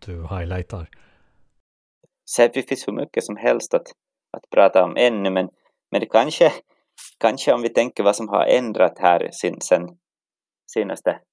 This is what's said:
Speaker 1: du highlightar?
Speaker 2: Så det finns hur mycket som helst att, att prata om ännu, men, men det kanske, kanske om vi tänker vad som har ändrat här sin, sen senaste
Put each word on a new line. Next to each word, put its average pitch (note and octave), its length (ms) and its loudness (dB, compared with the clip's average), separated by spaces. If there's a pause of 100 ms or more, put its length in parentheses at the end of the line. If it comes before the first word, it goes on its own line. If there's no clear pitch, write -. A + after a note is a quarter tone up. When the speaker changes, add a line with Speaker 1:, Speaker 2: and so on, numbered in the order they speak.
Speaker 1:
du F2+ 60 -12
highlightar? F2 760 -8 (1400)
Speaker 2:
Så A#2 300 4
det C3+ 140 -4
finns - 200 -6
hur G#2 40 -6
mycket - 320 -6
som G#2 120 -10
helst A#2+ 380 -2
att, - 120 -2 (460)
att - 180 -16
prata F#2+ 340 6
om F2 120 -4
ännu, G#2+ 340 2
men, F#2 180 0 (420)
men G2+ 100 -2
det A2 60 -4
kanske, C#3+ 460 0 (680)
kanske A#2 340 0
om A#2+ 100 -2
vi A#2 60 -2
tänker A#2 340 -2
vad G2+ 140 2
som G#2+ 120 -8
har G2 180 0
ändrat G#2+ 520 0
här F2 340 2
sin, - 280 -6
sen - 280 0 (840)
senaste F#2+ 480 -4 (120)